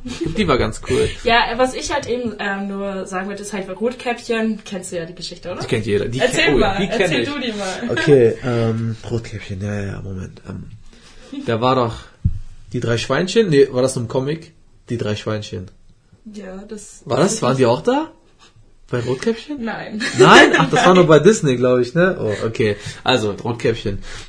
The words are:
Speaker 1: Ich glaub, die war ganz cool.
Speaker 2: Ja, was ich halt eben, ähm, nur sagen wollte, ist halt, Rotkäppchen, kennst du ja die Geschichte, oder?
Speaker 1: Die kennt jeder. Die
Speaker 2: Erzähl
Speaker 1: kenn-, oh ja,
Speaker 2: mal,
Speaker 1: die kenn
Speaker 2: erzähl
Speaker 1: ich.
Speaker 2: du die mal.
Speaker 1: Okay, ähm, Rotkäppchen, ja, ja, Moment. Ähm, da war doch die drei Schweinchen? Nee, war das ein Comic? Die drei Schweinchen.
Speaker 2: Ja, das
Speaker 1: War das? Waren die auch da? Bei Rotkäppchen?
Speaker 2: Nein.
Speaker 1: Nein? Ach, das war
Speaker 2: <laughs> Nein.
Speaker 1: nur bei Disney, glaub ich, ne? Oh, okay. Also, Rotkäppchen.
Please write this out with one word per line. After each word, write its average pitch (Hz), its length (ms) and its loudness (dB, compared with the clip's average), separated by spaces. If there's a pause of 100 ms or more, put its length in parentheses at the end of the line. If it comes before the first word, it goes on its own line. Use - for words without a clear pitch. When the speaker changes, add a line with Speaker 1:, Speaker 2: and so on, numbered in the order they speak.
Speaker 1:
Ich - 160 -10
glaub, 339 140 -4
die 196 140 0
war 131 100 4
ganz 113 300 -2
cool. 127 200 2 (160)
Speaker 2:
Ja, 226 180 4 (140)
was 254 180 0
ich - 180 -6
halt - 160 -4
eben, 233 300 -4
ähm, 202 300 -6
nur 196 380 -6
sagen 190 220 -8
wollte, 202 140 -10
ist 196 100 -12
halt, 185 160 -6
Rotkäppchen, 226 960 -4
kennst 190 280 -10
du 185 40 -6
ja 165 100 -6
die 180 80 -14
Geschichte, 170 360 -12
oder? 240 100 -8
Speaker 1:
Die - 60 -8
kennt 110 200 -2
jeder. 101 200 0
Die 120 140 -4
Speaker 2:
Erzähl 254 260 2
Speaker 1:
kenn-, - 80 4
oh 120 60 4
ja, 208 140 4
Speaker 2:
mal, 196 60 -2
Speaker 1:
die 196 80 0
kenn 214 120 0
Speaker 2:
erzähl 156 220 0
Speaker 1:
ich. - 60 -4
Speaker 2:
du - 120 -6
die 233 120 -4
mal. 202 380 -6
Speaker 1:
Okay, 123 440 6 (100)
ähm, 113 520 -2 (140)
Rotkäppchen, 104 500 -6
ja, 104 220 -4
ja, 98 200 -8
Moment. 95 460 -10
Ähm, 98 160 -12 (840)
da 113 140 -2
war 127 140 2
doch 117 200 0 (800)
die 123 80 -4
drei 117 180 0
Schweinchen? 185 520 2
Nee, 139 220 6
war 127 100 0
das 127 140 0
ein 117 120 -4
Comic? 139 440 -4 (360)
Die 120 100 -4
drei 107 180 -4
Schweinchen. 104 540 -8 (600)
Speaker 2:
Ja, 190 260 -14 (100)
das - 380 -18
Speaker 1:
War 143 100 -2
das? 196 260 2
Waren 131 140 2
die 127 100 4
auch 123 160 2
da? 285 300 0 (760)
Bei 123 100 -2
Rotkäppchen? 226 640 -4
Speaker 2:
Nein. 214 380 -8 (160)
Speaker 1:
Nein? 233 400 10
Ach, - 100 2
das 151 120 2
war 170 60 4
Speaker 2:
<laughs> - 20 8
Nein. 180 80 8
Speaker 1:
nur 175 100 8
bei 156 120 8
Disney, 151 380 4
glaub 127 240 4
ich, 120 140 -2
ne? 180 260 2
Oh, 107 260 -2
okay. 110 300 0 (260)
Also, 117 280 0
Rotkäppchen. 113 720 -4 (260)